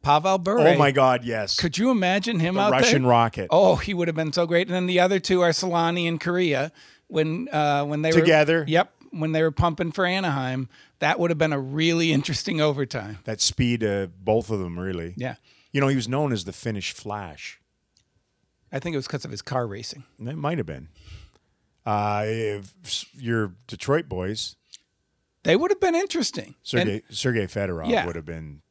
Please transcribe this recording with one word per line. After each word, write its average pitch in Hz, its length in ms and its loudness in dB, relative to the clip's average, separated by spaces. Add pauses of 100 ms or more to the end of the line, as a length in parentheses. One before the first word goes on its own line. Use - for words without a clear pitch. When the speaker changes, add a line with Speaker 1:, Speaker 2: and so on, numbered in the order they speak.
Speaker 1:
Pavel 160 360 2
Bure. 180 300 2
Speaker 2:
Oh, 143 100 6
my 143 140 8
God, 131 320 4
yes. 110 340 -4
Speaker 1:
Could 165 200 -2
you 240 120 2
imagine 196 500 0
him 175 140 0
Speaker 2:
The - 80 2
Speaker 1:
out 208 100 4
Speaker 2:
Russian 131 300 4
Speaker 1:
there? 123 80 4
Speaker 2:
Rocket. 117 400 4
Speaker 1:
Oh, 185 260 6
he - 160 -6
would 175 160 0
have 160 80 -4
been 156 160 -2
so 175 140 2
great. 170 220 0
And 175 60 -4
then 180 120 0
the 180 140 2
other 185 200 4
two 180 220 2
are 170 80 4
Solani 170 580 0
and 170 120 -4
Korea. 165 520 0 (360)
When, 160 440 -2
uh, 147 320 0
when 151 180 -4
they 160 80 2
Speaker 2:
Together. 160 500 6
Speaker 1:
were, 151 60 -6
yep, 165 240 2 (200)
when 160 200 -4
they 160 100 0
were 160 120 2
pumping 170 400 0
for 190 120 -2
Anaheim, 135 640 -2 (300)
that 151 220 0
would 170 100 2
have 160 80 -2
been 156 140 2
a 143 80 -2
really 160 520 0
interesting 156 480 -2
overtime. 131 600 -2
Speaker 2:
That 110 180 -6
speed 120 440 2
of 98 400 -2
both 110 260 0
of 107 80 -2
them, 87 180 -6
really. 90 400 -8
Speaker 1:
Yeah. 123 200 -10 (340)
Speaker 2:
You 139 100 0
know, 139 60 2
he 139 80 2
was 117 140 -2
known 139 240 -2
as 95 140 -4
the 95 60 -10
Finnish 104 400 -8
Flash. 98 680 -12 (1120)
Speaker 1:
I 135 80 -6
think 170 140 -8
it - 20 -4
was 135 100 -6
'cause - 180 -8
of - 60 -12
his 104 120 -10
car 123 260 -4
racing. 117 340 -12 (160)
Speaker 2:
It 123 180 -10
might 156 220 -4
have 95 80 -4
been. 76 220 -12 (960)
Uh, 104 420 0
if 104 480 -6 (100)
s-, - 220 -8 (100)
your 113 360 -2 (160)
Detroit 143 400 -2
boys. 95 480 -6 (880)
Speaker 1:
They 165 100 4
would 330 160 2
have 392 100 0
been 349 140 2
interesting. 330 680 -4
Speaker 2:
Sergei, 110 440 -2
Speaker 1:
And 104 80 -14
Speaker 2:
Sergei 113 300 0
Fedorov 90 420 -4
Speaker 1:
Yeah. 214 180 2
Speaker 2:
would 85 100 -6
have 78 100 -10
been. 78 440 -12